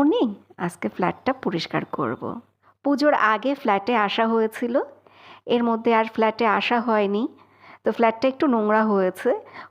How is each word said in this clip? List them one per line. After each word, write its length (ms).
নেই, 240
আজকে 320
ফ্ল্যাটটা 420
পরিষ্কার 480
করব। 300
পুজোর 280
আগে 220
ফ্ল্যাটে 420
আসা 300
হয়েছিল, 480
এর 180
মধ্যে 320
আর 180
ফ্ল্যাটে 320
আসা 200
হয়নি, 440
তো 100
ফ্ল্যাটটা 360
একটু 200
নোংরা 360
হয়েছে, 480